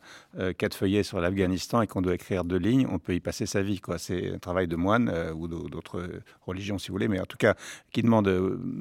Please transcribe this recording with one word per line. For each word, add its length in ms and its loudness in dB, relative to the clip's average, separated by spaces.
euh, 120 -2
quatre 220 -2
feuillets 300 2
sur 160 -4
l'Afghanistan 640 2
et 20 0
qu'on 160 -4
doit 140 2
écrire 280 -2
deux 140 0
lignes, 340 4
on 60 -2
peut 160 -2
y 60 0
passer 260 -4
sa 160 0
vie, 200 -2
quoi. 180 -6
C'est 340 -4
un 60 -8
travail 280 0
de 80 -2
moine, 380 2
euh, 180 -2
ou 160 -6
d'au-, 220 -6
d'autres 400 -8
religions, 320 -4
si 80 -12
vous 60 -6
voulez, 160 0
mais 100 0
en 80 -6
tout 100 -14
cas, 160 6
qui 80 0
demande, 280 6
euh, 280 2